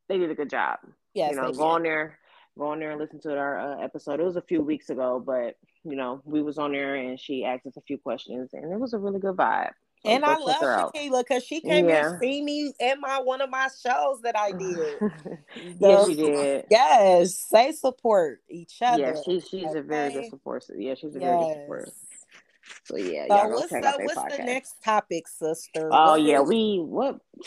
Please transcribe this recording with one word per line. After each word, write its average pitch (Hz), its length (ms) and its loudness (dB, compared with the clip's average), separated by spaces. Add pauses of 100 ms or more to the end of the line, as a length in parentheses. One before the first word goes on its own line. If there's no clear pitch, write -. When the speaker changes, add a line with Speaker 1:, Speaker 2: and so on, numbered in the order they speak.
Speaker 1:
they 196 100 -2
did 175 120 0
a 156 40 -6
good 143 160 -6
job. 80 280 -2 (340)
Speaker 2:
Yes, 156 200 -2
Speaker 1:
You 147 40 -4
know, 131 140 -2
Speaker 2:
they - 20 -4
Speaker 1:
go 135 120 -2
Speaker 2:
did. 156 60 4
Speaker 1:
on 165 120 2
there, 156 360 -4 (400)
go 147 100 -6
on 151 120 -6
there 156 120 -8
and 151 80 -8
listen 156 220 -12
to 147 140 -6
our, 139 220 -4
uh, 131 260 -8
episode. 143 360 -6
It 165 40 0
was 180 120 -2
a 170 60 -4
few 156 200 -2
weeks 147 280 -6
ago, 127 340 -4
but, 123 320 -4 (280)
you 147 120 -10
know, 131 280 -8
we 151 180 -2
was 147 140 -6
on 147 160 -4
there 139 220 -4
and 131 260 -8
she 131 240 -6
asked 127 220 -4
us 131 100 -16
a 151 60 -20
few 139 160 -8
questions, 127 560 -10
and 151 180 -10
it 202 80 -6
was 247 140 -6
a 220 40 -4
really 196 220 -6
good 190 160 -4
vibe. 110 360 0 (300)
So 220 80 0
Speaker 2:
And 262 140 2
Speaker 1:
go 294 60 4
Speaker 2:
I 311 60 2
Speaker 1:
check 311 100 -6
Speaker 2:
love 254 140 2
Speaker 1:
her 262 200 2
out. 85 140 -2
Speaker 2:
Shakila 262 320 -2
'cause 247 180 -2
she - 160 -8
came - 280 4
Speaker 1:
Yeah. - 20 6
Speaker 2:
and 151 160 4 (160)
see 269 200 0
me 294 380 -4
in 269 200 0
my, 269 200 -4
one 262 220 -2
of 269 80 -4
my 262 180 -2
shows 269 540 -2
that 226 160 -2
I 208 140 0
did. 180 480 -6
Speaker 1:
<laughs> 208 100 -2 (680)
Speaker 2:
The 202 80 6
Speaker 1:
Yes, 196 180 10
she 180 80 2
did. 143 560 0
Speaker 2:
Yes, 202 840 6
they 240 200 6
support 214 760 0
each - 380 -16
Speaker 1:
Yeah, 143 260 2
Speaker 2:
other. - 20 -6 (100)
Speaker 1:
she, 180 160 -2
she's 165 340 -8
a 156 80 -4
very 147 280 -2
good 135 140 -6
Speaker 2:
Okay? - 60 -12
Speaker 1:
supporter. 131 480 -12
Yeah, 127 160 -6
she's 151 220 -12
a - 40 -10
very 180 180 0
good 165 120 0
supporter. 143 420 -12
Speaker 2:
Yes. - 320 -20 (600)
Speaker 1:
So, - 120 -10
yeah, 175 320 -6
Speaker 2:
So 208 80 4
Speaker 1:
y'all 208 120 4
go 220 60 -2
Speaker 2:
what's 294 160 -4
Speaker 1:
check - 140 -4
out 277 100 2
Speaker 2:
up? 277 40 -2
Speaker 1:
their 294 80 0
Speaker 2:
What's - 180 -4
the 285 140 -6
Speaker 1:
podcast. 269 60 -8
Speaker 2:
next 247 380 -6
topic, 202 460 0
sister? 160 640 -6
Speaker 1:
Oh, 156 220 8
Speaker 2:
What 156 60 6
Speaker 1:
yeah, 143 200 6
Speaker 2:
is 143 80 4
Speaker 1:
we, 214 320 2
what, 170 400 -4 (260)